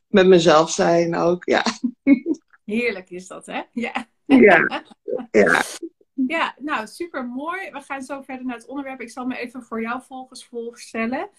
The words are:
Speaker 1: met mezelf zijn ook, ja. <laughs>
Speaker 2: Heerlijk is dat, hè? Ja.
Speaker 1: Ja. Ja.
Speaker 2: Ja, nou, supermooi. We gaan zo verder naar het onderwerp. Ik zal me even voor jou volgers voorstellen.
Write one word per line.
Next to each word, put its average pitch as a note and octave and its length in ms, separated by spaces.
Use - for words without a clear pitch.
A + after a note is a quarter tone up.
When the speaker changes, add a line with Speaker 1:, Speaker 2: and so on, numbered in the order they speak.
Speaker 1:
met F#3 200
mezelf E3 440
zijn E3+ 440
ook, E3+ 300
ja. - 180
<laughs> C#4 120
Speaker 2:
Heerlijk G#3+ 440
is F3+ 180
dat, D#3+ 180
hè? F#3 160
Ja. A#3 360
Speaker 1:
Ja. A#3 580
Ja. - 300
Speaker 2:
Ja, D#4+ 320
nou, B3 280
supermooi. D4+ 840
We C#4 100
gaan C#4 200
zo C#4 200
verder C4 240
naar B3 100
het A#3 120
onderwerp. C4+ 340
Ik A#3 80
zal B3 160
me B3+ 120
even B3+ 260
voor A3+ 180
jou A#3 260
volgers C4 380
voorstellen. A#3 920